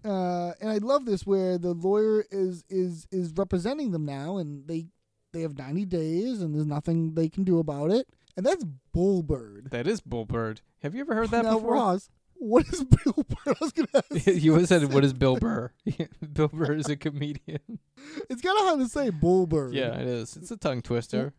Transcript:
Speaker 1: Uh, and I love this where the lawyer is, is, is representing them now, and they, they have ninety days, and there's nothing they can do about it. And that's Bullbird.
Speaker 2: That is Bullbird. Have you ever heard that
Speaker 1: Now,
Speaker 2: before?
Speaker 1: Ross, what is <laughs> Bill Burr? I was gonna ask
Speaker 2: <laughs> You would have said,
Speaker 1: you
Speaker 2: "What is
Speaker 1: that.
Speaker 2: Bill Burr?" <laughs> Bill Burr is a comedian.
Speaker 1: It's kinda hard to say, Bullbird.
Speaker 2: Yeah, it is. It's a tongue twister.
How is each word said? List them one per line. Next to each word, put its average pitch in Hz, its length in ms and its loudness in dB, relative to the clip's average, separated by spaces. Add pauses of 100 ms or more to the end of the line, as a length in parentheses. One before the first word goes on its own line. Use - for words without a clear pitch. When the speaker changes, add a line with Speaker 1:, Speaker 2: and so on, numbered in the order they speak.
Speaker 1:
Uh, 180 560 -2
and 220 120 -6
I 214 80 0
love 269 260 2
this 196 220 -2
where 185 320 2
the 175 160 -2
lawyer 214 560 2
is, 185 380 -2
is, 180 420 -4
is 180 260 -4
representing 196 540 -2
them 160 120 -2
now, 147 340 -6
and 147 300 -8
they, 165 200 -6 (440)
they 165 100 -8
have 156 180 -6
ninety 151 260 -4
days, 180 560 -2
and 156 140 -2
there's 151 100 0
nothing 160 480 0
they 160 160 2
can 190 140 -4
do 180 160 4
about 151 320 -2
it. 254 160 2 (280)
And 185 100 -6
that's 320 200 2 (300)
Bullbird. 139 760 0
Speaker 2:
That 120 180 -4
is 220 140 -2
Bullbird. 113 600 -4 (200)
Have 151 140 -8
you 262 60 -6
ever 285 120 -4
heard 220 160 0
that 233 140 2
Speaker 1:
Now, 220 160 2
Speaker 2:
before? 226 160 0
Speaker 1:
Ross, 196 340 0 (240)
what 247 400 4
is 320 100 -4
<laughs> 254 220 8
Bill 285 240 2
Burr? - 220 -4
I - 100 2
was 302 120 -2
gonna 302 200 0
ask 254 340 0
Speaker 2:
<laughs> 180 140 4
You 156 120 8
would 165 80 8
have 175 80 2
said, 175 120 6
Speaker 1:
you 143 60 2
Speaker 2:
"What 139 180 4
is 135 80 2
Speaker 1:
that. 127 60 -8
Speaker 2:
Bill 131 180 4
Burr?" 123 340 -4 (140)
<laughs> - 480 -8
Bill 151 140 2
Burr 151 260 -2
is 147 160 -4
a 147 60 -2
comedian. 147 680 -8 (680)
Speaker 1:
It's 247 140 -10
kinda 381 200 2
hard 339 180 2
to 254 100 0
say, 269 220 -2
Bullbird. 160 640 2
Speaker 2:
Yeah, 127 240 -2
it 127 80 -4
is. 120 280 -6
It's 165 140 -18
a 226 80 -10
tongue 127 240 -2
twister. 127 580 -4